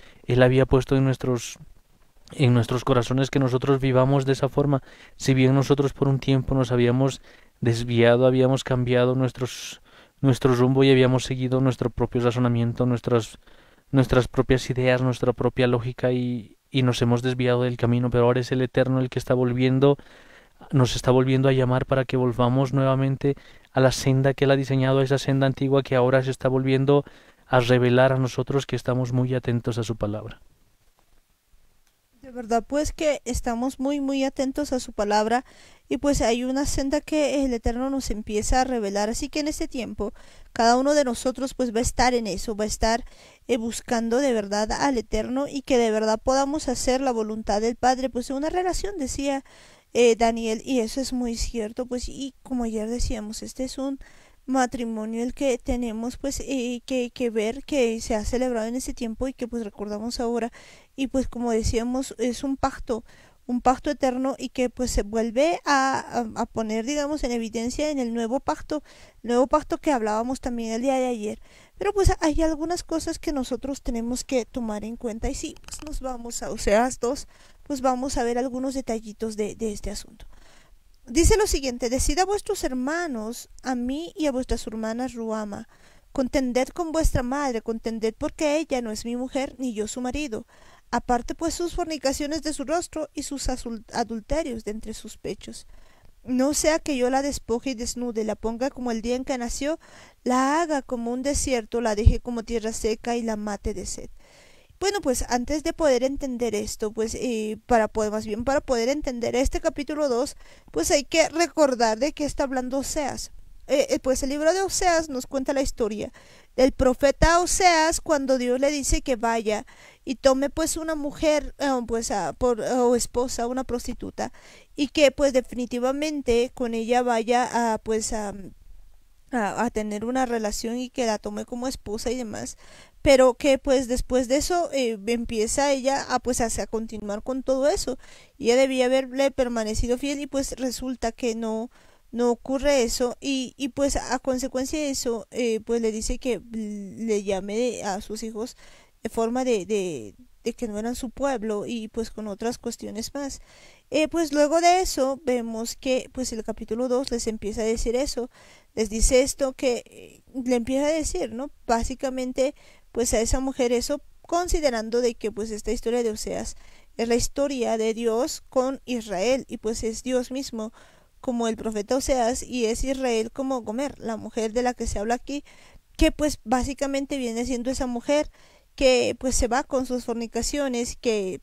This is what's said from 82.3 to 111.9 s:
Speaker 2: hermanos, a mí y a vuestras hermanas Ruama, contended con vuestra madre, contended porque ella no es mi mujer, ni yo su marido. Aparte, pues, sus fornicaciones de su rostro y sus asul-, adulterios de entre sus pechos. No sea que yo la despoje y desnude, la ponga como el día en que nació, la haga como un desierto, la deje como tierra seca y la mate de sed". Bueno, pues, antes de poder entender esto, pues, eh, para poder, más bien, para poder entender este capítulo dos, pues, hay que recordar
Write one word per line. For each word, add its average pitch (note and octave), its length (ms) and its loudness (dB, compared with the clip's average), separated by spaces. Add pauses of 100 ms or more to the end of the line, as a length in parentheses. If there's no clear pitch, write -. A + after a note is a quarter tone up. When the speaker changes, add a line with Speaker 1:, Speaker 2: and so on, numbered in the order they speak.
Speaker 2:
hermanos, B3+ 840 -4 (120)
a C4 120 -2
mí B3+ 420 -4
y D#4 80 -2
a C#4+ 80 2
vuestras A#3+ 340 -2
hermanas A3+ 460 -6
Ruama, A3 560 -8 (440)
contended C4 560 2
con E4 240 -4
vuestra D4 300 2
madre, B3+ 380 -2
contended A3+ 560 -4
porque D4+ 400 -2
ella C#4+ 240 -2
no A#3 100 -6
es G#3+ 140 -8
mi A#3 100 -4
mujer, C4 440 -4
ni B3+ 160 -4
yo G#3 120 -4
su B3 140 -8
marido. B3 460 -6 (440)
Aparte, A#3+ 440 -2
pues, D#4+ 180 -4
sus E4+ 220 -4
fornicaciones D4+ 680 -4
de D4+ 120 -4
su C#4 100 -8
rostro D#4 480 -4
y C#4+ 120 -8
sus - 260 -6
asul-, A#3 420 -8
adulterios A#3 720 -4
de G#3 60 -8
entre G#3+ 240 -10
sus - 240 -16
pechos. - 480 -12 (560)
No B3+ 320 0
sea D#4+ 240 2
que D4+ 180 -2
yo B3 140 2
la C4 100 2
despoje C4 500 -4
y C4 40 -4
desnude, A#3 500 -6
la G#3 120 -4
ponga A#3 340 -4
como B3 200 -6
el A3+ 120 -4
día A#3+ 140 -2
en C4 80 -4
que C4+ 120 -2
nació, C#4 420 -4 (440)
la C4 400 2
haga D4+ 180 0
como A#3 300 -6
un B3+ 120 -4
desierto, A#3+ 600 -2
la A3 140 0
deje A#3 240 6
como A#3 240 -6
tierra A3+ 280 -4
seca A3+ 420 -4
y A#3+ 80 -2
la A3+ 140 -2
mate G#3 380 -6
de G3 100 -10
sed". - 240 -10 (720)
Bueno, G4+ 200 0
pues, C#4 280 0
antes B3 340 -2
de E4 100 -2
poder C4+ 300 2
entender B3+ 520 -2
esto, G#3+ 380 -4
pues, A3+ 220 -4
eh, A3 520 -4
para A3 220 4
poder, G#3+ 220 -2
más A3 160 -4
bien, G#3+ 180 -4
para C#4 160 2
poder A#3 280 0
entender B3+ 460 -2
este C4+ 260 2
capítulo D4 480 -2
dos, B3+ 280 -2 (360)
pues, E4 180 0
hay C#4+ 140 4
que D#4+ 240 2
recordar C4 720 2